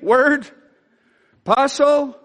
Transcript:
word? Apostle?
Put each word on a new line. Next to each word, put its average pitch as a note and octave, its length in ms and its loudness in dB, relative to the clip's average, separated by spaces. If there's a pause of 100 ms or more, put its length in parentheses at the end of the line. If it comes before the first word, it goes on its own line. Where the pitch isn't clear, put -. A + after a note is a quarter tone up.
word? B3+ 480 0 (960)
Apostle? C#4 800 0